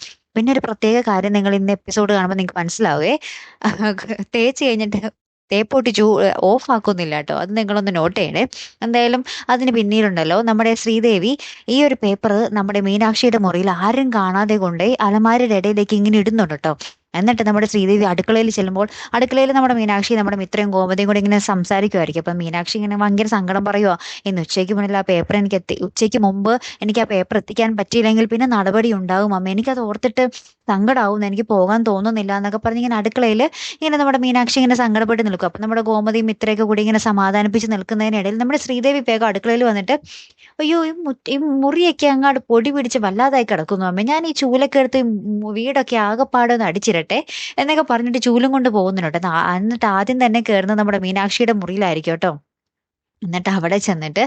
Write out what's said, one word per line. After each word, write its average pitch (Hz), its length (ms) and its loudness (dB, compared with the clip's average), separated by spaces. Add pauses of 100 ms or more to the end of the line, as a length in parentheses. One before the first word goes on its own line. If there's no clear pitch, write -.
(300)
പിന്നെ 233 220 0
ഒരു 269 80 2
പ്രത്യേക 220 400 0
കാര്യം 202 320 0
നിങ്ങൾ 202 220 2
ഇന്ന് 196 180 0
എപ്പിസോഡ് 208 400 -2
കാണുമ്പോ 190 240 0
നിങ്ങക്ക് 185 220 -4
മനസ്സിലാവേ. 170 540 0 (1160)
തേച്ച് 247 320 0
കഴിഞ്ഞിട്ട് 220 380 0 (500)
തേപ്പൊട്ടി 226 400 0
ചൂ-, 214 180 2 (340)
ഓഫ് 214 280 2
ആക്കുന്നില്ല 180 480 0
ട്ടോ. 151 160 -6
അത് 170 180 -4
നിങ്ങളൊന്ന് 202 420 -2
നോട്ട് 170 220 0
ചെയ്യണേ. 190 280 0 (380)
എന്തായാലും 240 400 2 (260)
അതിന് 254 240 2
പിന്നീടുണ്ടല്ലോ 202 720 2
നമ്മുടെ 226 320 2
ശ്രീദേവി 220 580 0 (360)
ഈ 247 160 2
ഒരു 269 160 2
പേപ്പർ 208 320 0 (200)
നമ്മുടെ 202 280 0
മീനാക്ഷിയുടെ 220 640 2
മുറിയിൽ 185 340 0
ആരും 240 360 0
കാണാതെ 202 440 0
കൊണ്ടേ 180 320 0 (120)
അലമാരയുടെ 220 580 2
ഇടയിലേക്ക് 208 380 0
ഇങ്ങനെ 214 220 4
ഇടുന്നുണ്ട് 196 380 0
ട്ടോ. 156 160 -2 (420)
എന്നിട്ട് 226 280 0
നമ്മുടെ 208 240 2
ശ്രീദേവി 202 380 2
അടുക്കളയിൽ 220 460 0
ചെല്ലുമ്പോൾ 190 360 -2 (260)
അടുക്കളയിൽ 262 400 2
നമ്മുടെ 262 220 4
മീനാക്ഷി 208 400 0
നമ്മുടെ 202 220 0
മിത്രയും 202 340 -2
ഗോമതിയും 190 380 0
കൂടി 202 120 2
ഇങ്ങനെ 202 180 2
സംസാരിക്കുമായിരിക്കും. 190 840 0
അപ്പം 175 160 -4
മീനാക്ഷി 170 380 -6
ഇങ്ങനെ 208 200 -4
ഭയങ്കര 208 300 2
സങ്കടം 196 380 0
പറയുവാ, 202 300 2 (300)
"ഇന്ന് 185 180 -2
ഉച്ചയ്ക്ക് 185 320 -2
മുന്നിൽ 202 220 -2
ആ 196 60 0
പേപ്പർ 185 340 0
എനിക്ക് 202 200 0
എത്തി, 180 260 -6
ഉച്ചയ്ക്ക് 220 360 0
മുമ്പ് 196 340 2 (280)
എനിക്ക് 214 200 0
ആ 220 60 0
പേപ്പർ 196 320 0
എത്തിക്കാൻ 220 380 -2
പറ്റിയില്ലെങ്കിൽ 220 500 2
പിന്നെ 233 200 0
നടപടി 220 460 2
ഉണ്ടാവും 190 420 0
അമ്മ, 185 140 -2
എനിക്കത് 240 320 -2
ഓർത്തിട്ട് 226 460 -2 (420)
സങ്കടാവും, 208 560 2
എനിക്ക് 202 240 -4
പോകാൻ 202 340 2
തോന്നുന്നില്ല" 208 540 -2
എന്നൊക്കെ 202 240 -4
പറഞ്ഞ് 233 220 -2
ഇങ്ങനെ 240 140 -2
അടുക്കളയിൽ 220 460 0 (300)
ഇങ്ങനെ 311 240 -2
നമ്മുടെ 277 220 2
മീനാക്ഷി 247 400 0
ഇങ്ങനെ 247 180 4
സങ്കടപ്പെട്ട് 226 480 2
നിൽക്കും. 185 240 -2
അപ്പം 202 140 -12
നമ്മുടെ 220 200 -2
ഗോമതിയും 220 440 0
മിത്രയൊക്കെ 214 380 -2
കൂടി 208 180 2
ഇങ്ങനെ 214 180 2
സമാധാനിപ്പിച്ച് 208 720 0
നിൽക്കുന്നതിനിടയിൽ 214 680 -2
നമ്മുടെ 262 220 0
ശ്രീദേവി 262 420 0
വേഗം 226 260 0
അടുക്കളയിൽ 233 360 0
വന്നിട്ട്, 214 320 0 (640)
"അയ്യോ, 311 240 0
ഈ 320 160 -4
മുറ്റ-, 294 320 -8
ഈ 269 60 -2 (200)
മുറിയൊക്കെ 294 500 2
അങ്ങാട് 269 360 2
പൊടി 233 280 2
പിടിച്ച് 262 280 -2
വല്ലാതായി 226 480 2
കിടക്കുന്നു 185 400 -2
അമ്മേ, 185 160 -2
ഞാൻ 294 240 -2
ഈ 320 60 -4
ചൂലൊക്കെ 269 480 2
എടുത്ത് 254 180 2
ഈ 247 80 0 (260)
മു-, 208 220 -6
വീടൊക്കെ 254 440 -2
ആകെപ്പാടെ 240 560 0
ഒന്ന് 226 120 0
അടിച്ചിരട്ടെ" 180 320 0 (580)
എന്നൊക്കെ 302 280 0
പറഞ്ഞിട്ട് 240 360 -2
ചൂലും 247 320 2
കൊണ്ട് 254 160 2
പോകുന്നുണ്ട് 190 300 0 (140)
ട്ടോ. 175 160 -2
ആ, 165 120 0 (120)
എന്നിട്ട് 226 340 -2
ആദ്യം 202 320 0
തന്നെ 240 220 2
കയറുന്നത് 208 380 0
നമ്മുടെ 202 220 0
മീനാക്ഷിയുടെ 196 540 0
മുറിയിലായിരിക്കും 180 580 -2
ട്ടോ. 165 180 -2 (920)
എന്നിട്ട് 180 280 -2
അവിടെ 190 280 0
ചെന്നിട്ട് 165 480 -2